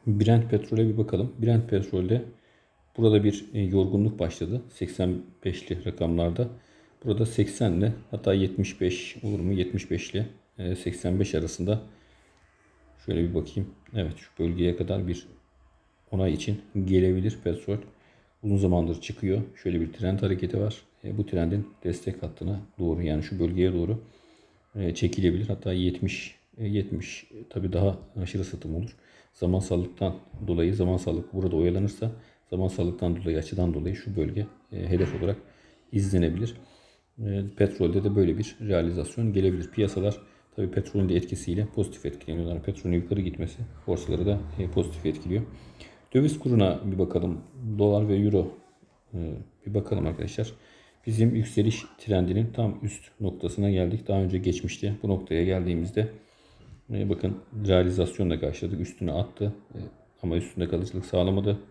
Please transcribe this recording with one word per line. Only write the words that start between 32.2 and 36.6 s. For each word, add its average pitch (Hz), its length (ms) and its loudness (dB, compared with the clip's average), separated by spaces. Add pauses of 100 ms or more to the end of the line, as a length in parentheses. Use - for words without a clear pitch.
zamansallıktan 90 680 0
dolayı, 80 220 -2
açıdan 85 360 0
dolayı 82 220 -4
şu 101 200 -8
bölge, 101 300 -2 (260)
e, 90 160 -6
hedef 90 340 0
olarak 98 140 -2 (560)
izlenebilir. 98 640 2 (600)